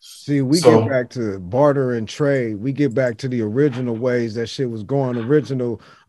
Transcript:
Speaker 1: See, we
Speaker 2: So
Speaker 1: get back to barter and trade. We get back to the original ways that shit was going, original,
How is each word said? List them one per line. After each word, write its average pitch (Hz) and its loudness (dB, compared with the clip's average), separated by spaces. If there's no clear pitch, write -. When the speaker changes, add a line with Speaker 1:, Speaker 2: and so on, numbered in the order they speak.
Speaker 1:
See, - -4
we 135 0
Speaker 2:
So 117 8
Speaker 1:
get 110 0
back 127 -2
to 104 -6
barter 127 2
and 110 -4
trade. 135 0
We 120 -4
get 139 0
back 123 0
to 135 -4
the 123 -2
original 120 0
ways 120 -2
that 117 -4
shit 131 -4
was 113 -8
going, 131 -2
original, 123 0